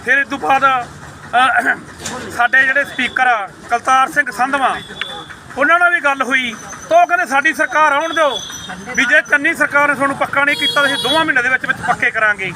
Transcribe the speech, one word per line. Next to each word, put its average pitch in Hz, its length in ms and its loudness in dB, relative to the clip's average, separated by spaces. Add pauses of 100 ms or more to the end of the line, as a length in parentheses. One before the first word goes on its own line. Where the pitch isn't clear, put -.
ਫਿਰ 254 140 2
ਇਸ 269 100 -2
ਤੋਂ 262 100 -4
ਬਾਅਦ, 269 260 2
ਅ, 247 1120 0 (580)
ਸਾਡੇ 240 260 4
ਜਿਹੜੇ 277 220 2
ਸਪੀਕਰ 254 420 -2
ਆ 220 220 0 (220)
ਕਲਤਾਰ 262 380 2
ਸਿੰਘ 285 220 -2
ਸੰਧਵਾ, 254 460 0 (840)
ਉਹਨਾਂ 330 200 4
ਨਾਲ 349 160 4
ਵੀ 339 60 0
ਗੱਲ 277 220 0
ਹੋਈ 247 320 -2 (340)
ਤਾਂ 330 140 6
ਉਹ 339 40 4
ਕਹਿੰਦੇ 349 200 0
ਸਾਡੀ 277 260 0
ਸਰਕਾਰ 302 400 2
ਆਉਣ 320 220 -2
ਦਿਓ, 294 240 2 (580)
ਵੀ 254 80 2
ਜੇ 294 160 4
ਚੰਨੀ 311 340 0
ਸਰਕਾਰ 285 340 2
ਨੇ 285 60 0
ਤੁਹਾਨੂੰ 277 220 -2
ਪੱਕਾ 277 280 0
ਨਹੀਂ 285 120 0
ਕੀਤਾ 294 180 -2
ਤਾਂ 294 100 2
ਅਸੀਂ 277 240 -2
ਦੋਵਾਂ 311 160 2
ਮਹੀਨਿਆਂ 294 180 2
ਦੇ 240 60 0
ਵਿੱਚ 262 180 0
ਵਿੱਚ 254 120 -2 (100)
ਪੱਕੇ 240 220 0
ਕਰਾਂਗੇ। 208 460 -2